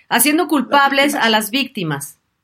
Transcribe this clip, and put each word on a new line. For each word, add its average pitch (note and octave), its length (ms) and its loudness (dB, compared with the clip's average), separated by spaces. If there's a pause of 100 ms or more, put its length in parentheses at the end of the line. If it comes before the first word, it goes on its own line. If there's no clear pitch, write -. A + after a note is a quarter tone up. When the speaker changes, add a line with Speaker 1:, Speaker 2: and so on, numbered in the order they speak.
Speaker 1:
haciendo D4+ 400 0
culpables C#4 640 2
Speaker 2:
Las C#4+ 80 -4
víctimas. A3+ 60 2
Speaker 1:
a A3+ 40 2
las G#3+ 200 0
víctimas? F3+ 680 -6 (260)